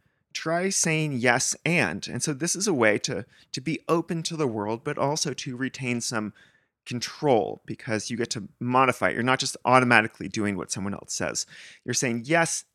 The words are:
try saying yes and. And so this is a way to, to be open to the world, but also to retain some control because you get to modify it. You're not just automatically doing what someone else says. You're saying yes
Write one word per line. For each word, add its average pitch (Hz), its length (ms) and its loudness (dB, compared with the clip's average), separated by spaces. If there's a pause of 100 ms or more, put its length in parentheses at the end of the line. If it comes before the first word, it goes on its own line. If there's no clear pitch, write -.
(340)
try 175 360 -2
saying 156 440 0
yes 123 500 2
and. 120 440 0
And - 160 -6
so 156 100 0
this 147 220 -4
is 190 120 -4
a 190 60 2
way 110 260 6
to, - 260 -4 (260)
to 135 100 -8
be 139 260 -4
open 165 360 0
to 165 120 -6
the 151 120 0
world, 110 360 -2
but 147 140 -6
also 143 360 0
to 127 220 -10
retain 123 460 -4
some 107 320 -4 (540)
control 123 800 0
because 110 420 -4
you 117 80 -6
get 113 140 -2
to 107 160 -8 (120)
modify 123 500 4
it. - 40 -2
You're 113 100 -2
not 131 160 2
just - 240 -4
automatically 120 640 6
doing 101 300 -2
what - 140 -8
someone 98 240 -6
else - 180 -12
says. - 320 -4 (380)
You're 123 100 -4
saying 120 320 -2
yes 165 500 0